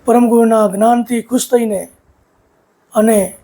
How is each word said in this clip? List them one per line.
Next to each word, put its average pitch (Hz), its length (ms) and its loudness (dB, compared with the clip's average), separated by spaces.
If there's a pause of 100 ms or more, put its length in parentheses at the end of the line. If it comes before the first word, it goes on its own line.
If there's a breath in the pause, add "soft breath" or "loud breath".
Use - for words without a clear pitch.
પરમ 240 240 2
ગુરુના 226 440 2
જ્ઞાનથી 233 500 -2
ખુશ - 280 -6
થઈને 220 380 -2 (1040)
અને 214 500 0